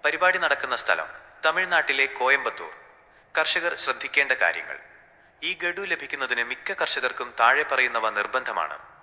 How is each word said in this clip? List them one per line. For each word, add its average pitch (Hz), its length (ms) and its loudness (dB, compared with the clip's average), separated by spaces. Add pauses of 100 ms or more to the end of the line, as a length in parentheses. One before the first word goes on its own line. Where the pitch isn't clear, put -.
പരിപാടി 170 320 4
നടക്കുന്ന 139 380 0
സ്ഥലം 82 320 0 (380)
തമിഴ്നാട്ടിലെ 156 600 2
കോയമ്പത്തൂർ. 127 680 0 (640)
കർഷകർ 165 400 0
ശ്രദ്ധിക്കേണ്ട 139 560 -2
കാര്യങ്ങൾ. 82 480 0 (640)
ഈ 175 100 -4
ഗഡു 175 280 -4
ലഭിക്കുന്നതിന് 139 640 -4
മിക്ക 127 300 -6
കർഷകർക്കും 127 640 -2
താഴെ 131 240 6
പറയുന്നവ 123 460 2
നിർബന്ധമാണ്. 104 680 -2 (260)